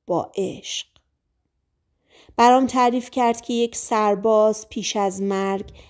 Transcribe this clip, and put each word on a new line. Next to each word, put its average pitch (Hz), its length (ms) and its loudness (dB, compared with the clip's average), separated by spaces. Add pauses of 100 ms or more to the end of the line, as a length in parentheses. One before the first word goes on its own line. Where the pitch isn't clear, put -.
با 170 280 -4
عشق. - 520 -8 (1500)
برام 247 300 6
تعریف 247 440 0
کرد 233 300 0
که - 140 -6
یک 233 220 -2
سرباز 214 920 2
پیش - 280 -8
از 190 260 -2
مرگ 196 500 -4 (180)